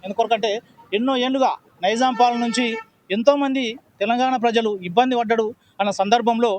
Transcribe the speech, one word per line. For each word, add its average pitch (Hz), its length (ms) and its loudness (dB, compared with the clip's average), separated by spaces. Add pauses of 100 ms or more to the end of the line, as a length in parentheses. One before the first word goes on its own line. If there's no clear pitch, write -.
ఎందుకొరకంటే, 220 480 -2 (420)
ఎన్నో 247 200 0 (120)
ఏళ్ళుగా 262 260 2 (300)
నైజాం 233 380 2
పాలన 240 260 4
నుంచి 240 200 0 (500)
ఎంతోమంది 269 500 2 (340)
తెలంగాణ 247 340 0 (120)
ప్రజలు 226 240 0 (180)
ఇబ్బంది 247 320 2
పడ్డడు 226 260 0 (340)
అన్న 202 200 0
సందర్భంలో 226 580 2